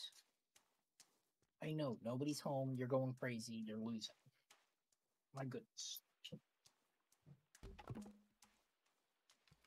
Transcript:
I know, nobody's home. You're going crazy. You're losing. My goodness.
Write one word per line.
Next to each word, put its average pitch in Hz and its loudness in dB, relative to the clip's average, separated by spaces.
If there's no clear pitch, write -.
I 156 0
know, 143 2
nobody's 131 2
home. 135 4
You're 127 2
going 131 6
crazy. 113 0
You're 107 -2
losing. 110 0
My 139 -2
goodness. - -6